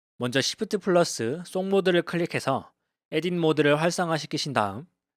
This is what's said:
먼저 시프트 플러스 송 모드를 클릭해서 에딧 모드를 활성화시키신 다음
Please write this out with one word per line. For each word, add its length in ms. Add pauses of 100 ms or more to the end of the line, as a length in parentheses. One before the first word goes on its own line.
(180)
먼저 240
시프트 380
플러스 680
송 240
모드를 320
클릭해서 720 (400)
에딧 240
모드를 440
활성화시키신 760
다음 340 (300)